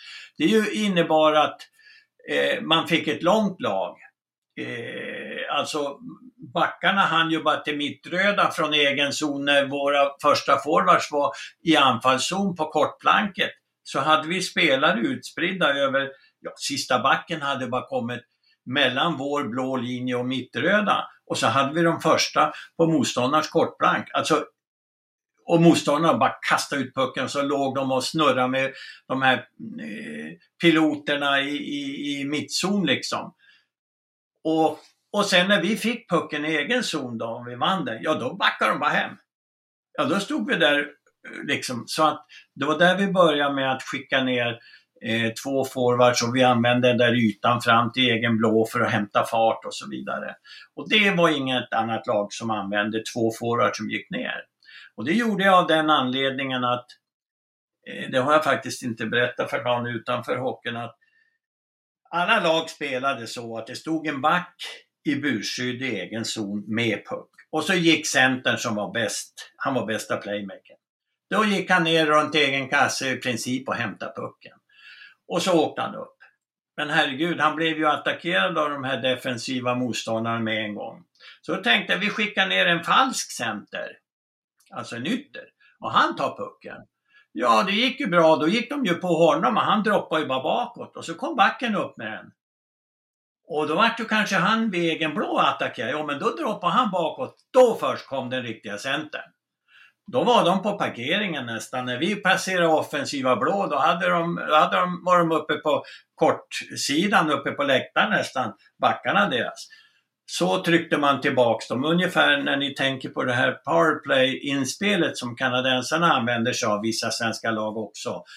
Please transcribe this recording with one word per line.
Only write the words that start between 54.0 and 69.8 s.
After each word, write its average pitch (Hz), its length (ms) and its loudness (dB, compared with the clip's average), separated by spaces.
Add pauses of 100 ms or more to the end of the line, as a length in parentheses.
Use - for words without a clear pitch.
ner. - 300 -6 (540)
Och 110 100 -8
det 160 80 0
gjorde 214 300 0
jag 196 120 6
av 175 120 6
den 156 220 4
anledningen 135 760 0
att, 123 220 -2 (1040)
eh, - 220 -10
det 131 60 0
har 135 160 2
jag 156 100 6
faktiskt 127 400 -2
inte 117 220 -6
berättat 123 440 0
för 127 140 -4
någon 120 240 0
utanför 120 500 -4
hockeyn, 120 400 -6
att 120 180 -12 (1160)
alla 190 300 2
lag 165 300 2
spelade 135 580 -4
så 117 300 -10
att 113 100 -12
det 123 80 -12
stod 156 320 -6
en 139 140 -4
back 175 340 0 (500)
i 143 100 0
burskydd 123 640 -4
i 117 180 -6
egen 104 260 -8
zon 104 420 -6
med 113 380 -2
puck. - 240 -10 (220)
Och 156 120 -2
så 190 100 0
gick 165 340 2
centern 131 500 2
som 113 180 -4
var 101 180 -4
bäst, - 640 -6
han 139 160 -4
var 113 120 -2